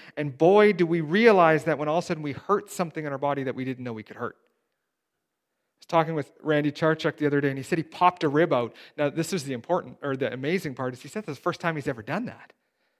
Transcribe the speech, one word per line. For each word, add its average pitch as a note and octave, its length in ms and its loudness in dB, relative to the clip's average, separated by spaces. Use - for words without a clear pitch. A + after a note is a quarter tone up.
and D3 200 -6
boy, G#3 360 6
do F3 120 2
we E3 160 0
realize E3+ 600 6
that D#3 140 -2
when D3+ 100 -4
all D#3 120 0
of E3+ 40 -4
a - 40 -12
sudden E3 140 -4
we D3 120 -6
hurt G3+ 360 -2
something D#3+ 360 -6
in D3 60 -6
our C#3 60 -6
body C#3 260 -2
that B2+ 120 -4
we C3 80 -6
didn't B2+ 200 -6
know B2 100 -8
we A2 100 -10
could - 140 -18
hurt. A#2 200 -8
I - 1400 -20
was - 60 -20
talking E3 280 2
with C#3+ 160 -6
Randy D3 300 2
Charchuk D#3 460 0
the D3 80 -2
other C#3+ 160 2
day, C#3+ 80 0
and C3+ 80 -6
he C3+ 60 -10
said E3 160 -2
he D#3 40 -6
popped F3+ 400 0
a D#3 60 2
rib D3+ 240 2
out. A#2+ 220 -2
Now, D3 120 0
this D#3+ 220 -4
was F3+ 120 -4
the C3+ 100 -8
important, B2+ 480 -4
or C#3 140 -4
the B2+ 160 -2
amazing C#3 440 -4
part, B2+ 180 -6
is B2 80 -18
he - 60 -18
said G#3+ 180 -10
that's C#3+ 120 -10
the - 60 -20
first F3 160 -4
time E3+ 160 -4
he's C#3+ 120 -6
ever A#2+ 160 -6
done F#3 220 -6
that. - 280 -16